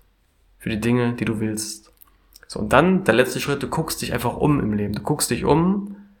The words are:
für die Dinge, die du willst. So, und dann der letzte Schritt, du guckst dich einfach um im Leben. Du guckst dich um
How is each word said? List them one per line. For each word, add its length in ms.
für 120
die 100
Dinge, 340
die 120
du 140
willst. 520
So, 120
und 140
dann 300
der 100
letzte 260
Schritt, 220
du 60
guckst 340
dich 120
einfach 220
um 240
im 140
Leben. 200
Du 80
guckst 280
dich 160
um 500